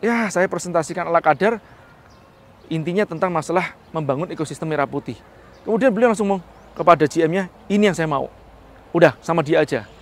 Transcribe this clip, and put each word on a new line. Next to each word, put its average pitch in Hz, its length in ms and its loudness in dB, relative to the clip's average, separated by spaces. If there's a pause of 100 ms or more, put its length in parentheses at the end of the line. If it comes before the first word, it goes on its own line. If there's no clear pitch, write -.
ya 233 240 0
saya 180 240 0
presentasikan 170 560 -4
ala 165 160 0
kadar, 185 400 2 (1040)
intinya 170 400 -4
tentang 170 240 -4
masalah 170 400 -2 (240)
membangun 147 400 -2
ekosistem 156 400 -8
merah 139 160 -2
putih. 135 320 -10 (400)
Kemudian 226 320 2
beliau 233 160 4
langsung 196 240 0
ngomong 180 80 -6 (320)
kepada 156 320 4
G 160 240 0
M-nya, 185 160 -2 (240)
"Ini 208 240 4
yang - 0 -
saya 160 160 -2
mau. 135 160 -2 (640)
Udah, 165 320 6
sama 165 240 -2
dia 156 160 2
aja. 123 240 -4 (160)